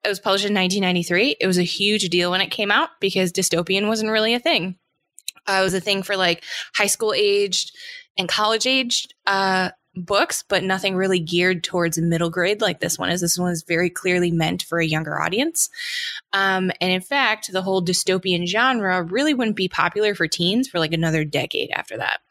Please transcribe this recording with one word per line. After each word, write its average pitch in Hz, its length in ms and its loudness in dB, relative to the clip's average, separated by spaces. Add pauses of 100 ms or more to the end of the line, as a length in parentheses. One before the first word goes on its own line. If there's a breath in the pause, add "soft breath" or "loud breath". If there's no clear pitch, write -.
it - 40 0
was 196 100 -4
published 196 260 0
in 208 80 0
nineteen 190 300 2
ninety-three. 180 560 2
It 185 80 0
was 185 100 2
a 180 60 4
huge 202 460 0
deal 175 220 2
when 185 100 0
it - 100 -2
came 202 200 -2
out 285 180 4 (120)
because 190 320 0
dystopian 185 540 0
wasn't 220 240 -2
really 220 220 2
a 247 60 0
thing. 202 380 0 (720)
Uh, 196 120 2
it 190 40 4
was 185 100 2
a 185 80 -2
thing 196 220 -2
for, 196 120 -2
like, 180 280 0 (320 loud breath)
high 208 120 2
school 214 260 0
aged 202 600 0 (420 loud breath)
and 185 120 -2
college 214 360 0
aged, 262 480 0 (140)
uh, 190 440 2 (240)
books, 202 520 0
but 185 160 0
nothing 190 320 0
really 190 240 2
geared 175 460 0
towards 170 320 0
a 165 40 0
middle 170 280 2
grade 185 320 0
like 190 180 0
this - 180 -4
one 185 120 -2
is. 180 100 -2
This 170 180 0
one 180 140 0
is 165 160 -4
very 175 220 0
clearly 175 420 0
meant 170 320 0
for 170 160 -2
a 165 60 2
younger 156 340 -2
audience. 208 500 -2 (600 loud breath)
Um, 190 480 2
and 185 140 0
in 185 80 0
fact, 220 500 0
the 185 100 0
whole 190 220 0
dystopian 180 640 0
genre 202 560 0
really 262 300 0
wouldn't 226 240 0
be 185 100 0
popular 196 480 0
for 170 140 0
teens 208 400 0
for, 175 100 -2
like, 160 140 0
another 160 320 2
decade - 460 -4
after - 260 -6
that. - 340 -2